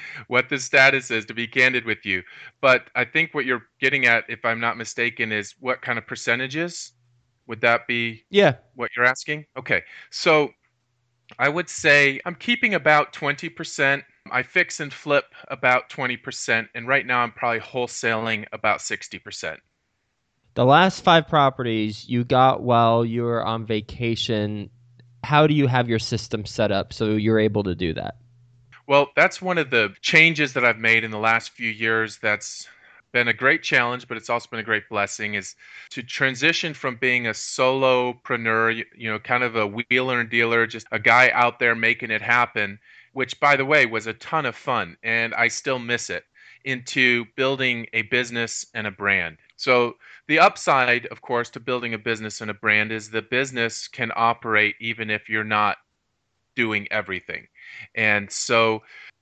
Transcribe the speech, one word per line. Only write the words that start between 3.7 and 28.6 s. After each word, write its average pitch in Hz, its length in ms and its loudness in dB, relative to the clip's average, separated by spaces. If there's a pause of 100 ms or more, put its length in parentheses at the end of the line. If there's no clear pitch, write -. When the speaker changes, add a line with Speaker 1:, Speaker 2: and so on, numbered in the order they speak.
Speaker 1:
getting 135 260 0
at, 117 240 4
if 113 160 -8
I'm 113 140 0
not 117 180 -2
mistaken, 120 540 -4
is 104 280 -6
what 127 220 -4
kind 120 160 -4
of 110 80 -12
percentages? 131 840 -6 (560)
Would 113 140 -10
that 117 260 2
be 117 420 -4
Speaker 2:
Yeah. 190 260 4 (200)
Speaker 1:
what 120 200 -6
you're 123 100 2
asking? 147 400 -2 (120)
Okay. 123 240 -2 (300)
So 151 400 2 (880)
I 135 100 2
would 170 200 -4
say 143 560 4
I'm 175 100 -6
keeping 233 400 0
about 151 380 4
twenty 147 360 -4
percent. 139 540 -2 (280)
I 123 120 -2
fix - 360 -2
and 143 140 -8
flip 143 320 0 (220)
about 127 420 0
twenty 123 260 -4
percent, 113 600 -4
and 120 120 -10
right 131 200 0
now 123 140 0
I'm 113 100 -2
probably 117 300 -2
wholesaling 113 920 -4
about 107 320 -2
sixty - 340 -10
percent. 85 420 -12 (920)
Speaker 2:
The 123 120 2
last 170 380 4
five 170 240 4
properties 120 800 0
you 120 140 0
got 131 380 4
while 117 440 4
you 117 180 -4
were 117 200 -2
on 113 220 -4
vacation, 107 1040 -4 (540)
how 151 240 6
do 147 60 4
you 143 140 4
have 123 200 2
your 113 120 0
system 110 460 -6
set 104 260 0
up 98 220 -2
so 107 180 -2
you're 107 280 2
able 107 240 0
to 90 120 -2
do 82 180 -2
that? - 240 -10 (720)